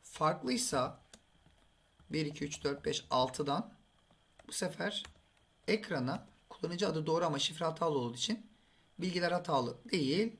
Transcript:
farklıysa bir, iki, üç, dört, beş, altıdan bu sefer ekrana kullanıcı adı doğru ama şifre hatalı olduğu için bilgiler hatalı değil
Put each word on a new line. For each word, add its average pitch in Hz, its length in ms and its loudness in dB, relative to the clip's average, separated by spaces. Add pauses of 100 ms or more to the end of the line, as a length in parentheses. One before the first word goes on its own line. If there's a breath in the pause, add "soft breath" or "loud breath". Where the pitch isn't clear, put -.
farklıysa - 1000 0 (1040)
bir, 156 160 0
iki, 147 180 -4
üç, - 200 -8
dört, 139 200 -2
beş, - 260 -2
altıdan 139 640 0 (760)
bu - 40 -12
sefer 180 500 -4 (680)
ekrana 151 600 0 (200)
kullanıcı 175 400 -2
adı 156 180 0
doğru 160 180 2
ama 151 140 2
şifre 156 260 -2
hatalı 160 340 2
olduğu 120 180 -2
için - 300 -2 (520 soft breath)
bilgiler 175 340 2
hatalı 147 460 2 (120)
değil 180 500 2